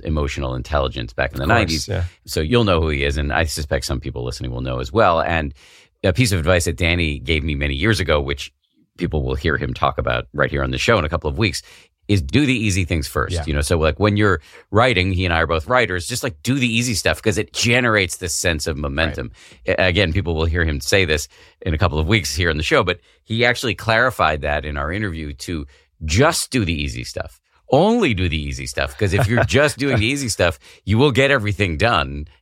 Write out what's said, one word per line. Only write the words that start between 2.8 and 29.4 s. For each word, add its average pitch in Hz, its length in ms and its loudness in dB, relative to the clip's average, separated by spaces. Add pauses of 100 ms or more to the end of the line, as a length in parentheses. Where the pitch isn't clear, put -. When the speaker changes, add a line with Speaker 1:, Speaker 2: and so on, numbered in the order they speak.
Speaker 1:
he 71 160 0
is, 71 140 0
and 71 160 -2
I 82 100 2
suspect 73 400 -4
some 67 160 -4
people 62 240 -8
listening 60 280 -8
will 60 100 -6
know 64 180 -6
as 65 140 -8
well. 92 260 4
And 78 340 -2 (520)
a 95 80 4
piece 123 180 2
of 92 80 2
advice 85 240 4
that 85 140 -2
Danny 82 420 0
gave 76 240 0
me 78 120 -2
many 71 200 -2
years 98 240 2
ago, 78 220 2
which 69 320 -6 (440)
people 78 260 -2
will 65 120 -2
hear 71 220 0
him 62 160 -6
talk 69 240 -2
about 62 360 -2
right 71 180 2
here 71 120 -2
on 64 80 -2
the 65 60 -4
show 117 200 2
in 82 60 2
a 76 60 -4
couple - 200 -2
of 69 80 -4
weeks, 104 240 -2 (460)
is 101 140 4
do 113 240 2
the 139 100 2
easy 101 300 0
things 78 220 -2
first. 73 280 -2
Speaker 2:
Yeah. 78 100 -4
Speaker 1:
You 76 80 -2
know, 73 80 0
so, 82 160 0
like, 78 220 0
when 104 160 2
you're 101 240 4 (320)
writing, 101 400 4
he 92 140 0
and 85 80 2
I 82 80 4
are 82 60 2
both 82 200 0
writers, 107 400 0
just, 123 160 -6
like, - 180 -6
do 127 140 0
the 127 180 0
easy 120 200 0
stuff - 280 0
'cause 110 160 0
it 104 160 -4
generates 117 640 2
this 90 160 -6
sense 82 320 -2
of 78 120 -4
momentum. 71 540 -4 (360)
Speaker 2:
Right. 90 100 0
Speaker 1:
A-, 92 100 2
again, 87 260 2
people 85 220 -2
will 80 100 0
hear 82 180 0
him 78 160 -2
say 98 260 2
this 76 220 -2 (340)
in 87 120 -2
a 76 40 0
couple 78 220 0
of 80 80 0
weeks 104 260 0
here 85 160 0
on 78 80 0
the 78 60 -4
show, 143 200 2
but 87 160 -2 (260)
he 113 200 -2
actually 120 300 0
clarified 110 680 2
that 73 240 -2
in 73 120 -6
our 73 140 -4
interview 82 420 -6
to 73 320 -8 (400)
just 127 440 0
do 123 160 0
the 85 80 -2
easy 65 300 -6
stuff. - 380 -12 (300)
Only 185 440 4
do 90 120 0
the 78 140 0
easy 67 240 -6
stuff, 65 320 -4
'cause 95 160 0
if 101 140 2
you're 117 160 2